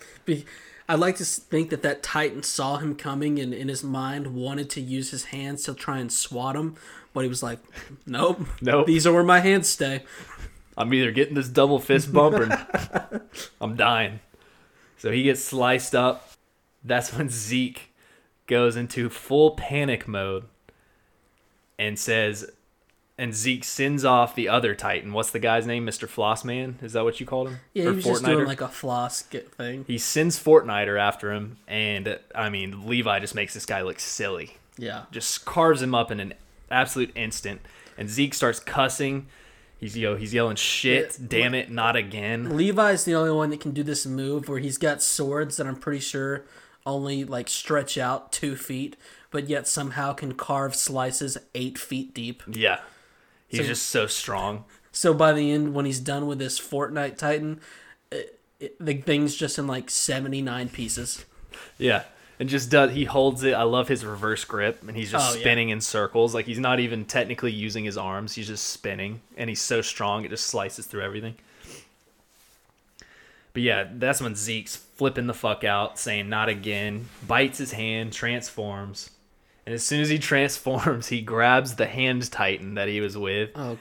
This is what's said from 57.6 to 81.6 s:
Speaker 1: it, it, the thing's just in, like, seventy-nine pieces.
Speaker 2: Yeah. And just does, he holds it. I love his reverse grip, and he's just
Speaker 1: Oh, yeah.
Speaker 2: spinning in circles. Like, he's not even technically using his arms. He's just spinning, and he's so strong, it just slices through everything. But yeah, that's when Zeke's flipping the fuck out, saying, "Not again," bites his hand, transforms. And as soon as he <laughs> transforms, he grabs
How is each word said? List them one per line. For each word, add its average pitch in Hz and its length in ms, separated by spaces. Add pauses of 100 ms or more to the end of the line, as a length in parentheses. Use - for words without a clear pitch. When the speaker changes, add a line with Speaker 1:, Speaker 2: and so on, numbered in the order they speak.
Speaker 1:
it, - 300 (220)
it, - 180
the 156 140
thing's 147 420
just 151 240
in, 143 80
like, 127 220
seventy-nine 135 800
pieces. 120 560 (520)
Speaker 2:
Yeah. 120 260 (360)
And 131 100
just 127 220
does, 139 220
he 143 100
holds 131 400
it. 135 100
I 113 100
love 120 260
his 117 160
reverse 107 400
grip, 107 420
and 110 100
he's 107 140
just 131 200
Speaker 1:
Oh, 120 40
yeah. 113 60
Speaker 2:
spinning 117 280
in 107 120
circles. 113 520
Like, 110 140
he's 113 120
not 127 200
even 117 260
technically 123 460
using 107 340
his 101 120
arms. 98 380
He's 107 120
just 107 200
spinning, 101 520 (180)
and 117 120
he's 104 120
so 117 200
strong, 107 440
it - 40
just - 180
slices 101 400
through 101 160
everything. 107 320 (2250)
But 123 100
yeah, 101 300
that's 127 280
when 113 140
Zeke's 110 420
flipping 131 500
the 120 60
fuck - 300
out, 101 360
saying, 104 300
"Not 110 180
again," 104 600 (180)
bites 135 300
his 131 160
hand, 110 400
transforms. 104 960 (560)
And 117 100
as 117 80
soon 147 180
as 151 80
he 156 100
<laughs> 147 120
transforms, 135 800
he 120 120
grabs 120 540